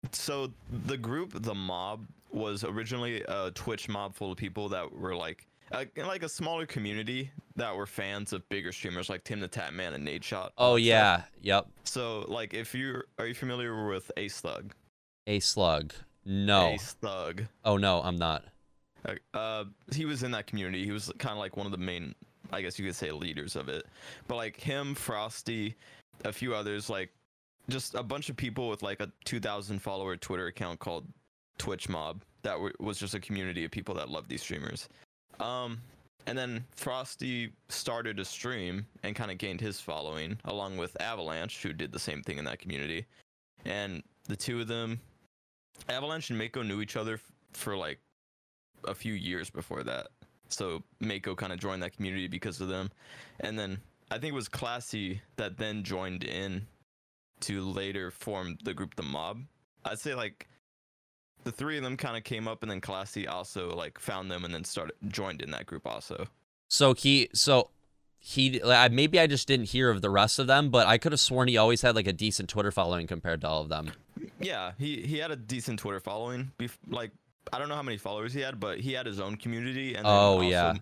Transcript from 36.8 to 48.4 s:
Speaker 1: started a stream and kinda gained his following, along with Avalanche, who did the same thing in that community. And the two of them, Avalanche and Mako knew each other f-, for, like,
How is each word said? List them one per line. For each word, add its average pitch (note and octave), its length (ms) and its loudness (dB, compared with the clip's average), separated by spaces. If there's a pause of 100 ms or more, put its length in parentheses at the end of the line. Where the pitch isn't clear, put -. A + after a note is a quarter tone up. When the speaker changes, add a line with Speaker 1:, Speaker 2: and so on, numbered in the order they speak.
Speaker 1:
started A2+ 500 -4
a F#2+ 60 -4
stream G#2 600 -4 (180)
and G#2 120 -4
kinda G#2 200 -6
gained F#2 260 -4
his G#2 180 -4
following, D#2 680 -6
along G2 320 -6
with F2 240 -6
Avalanche, F2 600 -4
who D#2+ 100 -4
did D#2 180 -6
the - 80 -6
same D2+ 240 -6
thing D2+ 140 -6
in D2+ 80 -6
that B1 140 -6
community. D#2+ 460 -6 (600)
And G2 380 -6 (220)
the G#2 100 -6
two A#2+ 260 -4
of A2+ 60 -6
them, A2+ 320 -4 (880)
Avalanche D3 420 -4
and A2+ 80 -2
Mako A#2 240 -4
knew G#2 180 -2
each G#2+ 140 -6
other A2 200 -4
f-, - 160 -14 (220)
for, G#2 240 -4
like, D2+ 220 -4 (840)